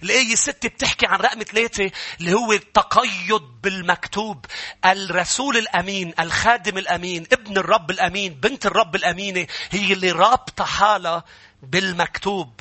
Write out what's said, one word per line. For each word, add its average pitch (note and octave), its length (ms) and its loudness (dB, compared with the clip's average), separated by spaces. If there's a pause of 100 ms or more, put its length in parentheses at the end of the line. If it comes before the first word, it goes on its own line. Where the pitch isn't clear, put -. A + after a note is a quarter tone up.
الآية A3+ 320 2
ستة - 340 -2
بتحكي - 360 0
عن G3 140 2
رقم A3+ 240 0
ثلاثة G3+ 480 -2 (280)
اللي E3+ 140 0
هو A3 200 2
التقيد G3+ 880 2 (220)
بالمكتوب. F#3+ 800 -4 (400)
الرسول F#3+ 720 2
الأمين، F#3+ 640 -2
الخادم F#3+ 580 2
الأمين، F3 540 -4
ابن G#3+ 260 0
الرب F3+ 340 2
الأمين، F#3 420 -2
بنت G#3 320 -2
الرب F#3+ 300 2
الأمينة F3+ 520 -2 (240)
هي G3 220 0
اللي F#3 180 0
رابطة G3+ 520 2
حالها F3 600 0 (400)
بالمكتوب. F3 960 -4